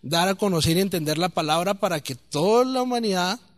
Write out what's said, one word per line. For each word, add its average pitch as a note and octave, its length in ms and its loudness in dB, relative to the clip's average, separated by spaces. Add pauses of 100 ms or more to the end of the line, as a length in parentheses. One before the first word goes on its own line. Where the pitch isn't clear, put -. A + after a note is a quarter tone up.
dar D#3+ 280 0
a G3 80 0
conocer E3 400 2
y F#3 40 2
entender D#3+ 380 -2
la F3+ 120 0
palabra E3+ 440 0
para F#3 240 -2
que C3+ 160 -8
toda G3+ 500 2
la B3+ 180 -2
humanidad A3 580 -2 (180)